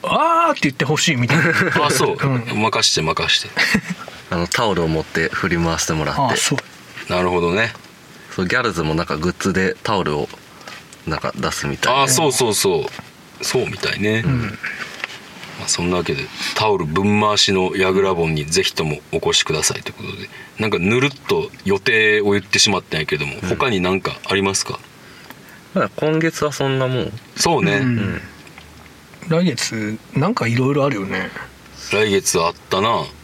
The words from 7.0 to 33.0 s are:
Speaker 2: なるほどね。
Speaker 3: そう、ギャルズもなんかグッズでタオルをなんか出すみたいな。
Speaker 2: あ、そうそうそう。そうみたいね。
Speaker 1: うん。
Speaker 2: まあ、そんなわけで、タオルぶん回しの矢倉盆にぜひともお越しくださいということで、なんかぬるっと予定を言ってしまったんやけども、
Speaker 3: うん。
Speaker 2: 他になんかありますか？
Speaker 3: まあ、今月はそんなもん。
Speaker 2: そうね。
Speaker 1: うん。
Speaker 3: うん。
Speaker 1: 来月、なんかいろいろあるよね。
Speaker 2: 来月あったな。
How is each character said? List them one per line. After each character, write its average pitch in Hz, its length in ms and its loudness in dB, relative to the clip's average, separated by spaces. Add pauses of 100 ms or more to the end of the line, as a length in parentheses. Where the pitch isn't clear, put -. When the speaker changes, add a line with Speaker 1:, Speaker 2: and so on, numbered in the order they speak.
Speaker 2:
な 90 80 0
る 90 80 2
ほ 90 140 2
ど 85 100 2
ね。 113 220 0 (600)
Speaker 3:
そ 92 100 -2
う、 - 20 -2
ギ 120 100 0
ャ 127 60 2
ル 113 100 0
ズ 82 100 -2
も 78 120 0
な 82 80 0
ん 80 40 -4
か 73 120 -4
グ 87 120 0
ッ 85 80 -6
ズ 98 140 0
で 95 300 0
タ 107 160 0
オ 87 40 0
ル 76 140 -2
を 71 120 -4 (760)
な 78 120 -2
ん - 20 -6
か - 160 -4
出 82 160 -2
す - 140 -6
み 69 100 -4
た - 140 -2
い 123 40 4
な。 139 100 4
Speaker 2:
あ、 135 40 0
そ 147 200 4
う 131 40 2
そ 123 160 2
う 104 60 0
そ 87 340 2 (540)
う。 - 20 -8
そ - 160 0
う 101 60 -2
み - 100 -8
た - 180 -4
い - 60 -6
ね。 107 240 0
Speaker 1:
う - 40 2
ん。 117 300 -2 (1000)
Speaker 2:
ま - 80 -8
あ、 - 20 -6
そ - 140 0
ん 87 80 0
な 90 80 2
わ 85 60 -2
け 82 100 -2
で、 69 80 -4 (320)
タ 107 160 2
オ 98 80 4
ル 87 60 0
ぶ 82 200 0
ん 104 160 4
回 104 180 4
し - 140 4
の 92 240 2
矢 95 160 4
倉 95 220 4
盆 82 200 0
に 76 100 -2
ぜ 85 180 0
ひ - 120 -2
と 85 100 -2
も 76 140 -4 (140)
お - 60 -2
越 82 160 0
し - 100 4
く - 80 -4
だ 78 100 -2
さ - 140 0
い - 60 -8
と - 80 -8
い - 0 -
う - 40 -16
こ - 100 -14
と - 120 -10
で、 95 120 -12 (300)
な 107 100 0
ん - 20 0
か 98 80 0
ぬ 104 220 2
る 139 60 2
っ 139 40 0 (180)
と 85 220 0 (140)
予 98 140 2
定 107 420 4
を 101 120 4
言 101 80 4
っ - 40 -12
て - 140 -2
し - 120 4
ま 92 80 2
っ 82 40 -2
た - 140 -6
ん 80 40 0
や 76 60 -2
け - 120 0
ど 73 80 -2
も、 69 160 -6
Speaker 3:
う 92 40 -6
ん。 - 20 -2
Speaker 2:
他 120 220 0
に 98 100 2
な 90 100 2
ん 95 100 2
か - 160 -6 (100)
あ - 80 0
り 98 80 4
ま 98 120 2
す - 120 -2
か？ - 120 -8 (960)
Speaker 3:
ま 170 100 2
あ、 98 120 -4
今 156 220 0
月 160 260 0
は 147 80 0
そ 139 160 -2
ん 135 100 0
な 131 100 0
も 127 140 0
ん。 - 100 -6 (240)
Speaker 2:
そ 170 220 2
う 110 60 2
ね。 156 120 2
Speaker 1:
う 135 80 2
ん。 123 140 2
Speaker 3:
う - 40 0
ん。 90 200 -4 (1040)
Speaker 1:
来 165 160 4
月、 113 540 -2 (160)
な 147 140 2
ん 240 60 0
か 123 120 -2
い 117 80 2
ろ 127 160 2
い 143 40 2
ろ 139 100 2
あ 147 60 2
る 107 60 -2
よ 98 100 -4
ね。 95 240 -4 (640)
Speaker 2:
来 104 180 2
月 92 300 2
あ 85 100 2
っ - 40 -10 (160)
た 95 100 2
な。 104 240 2 (180)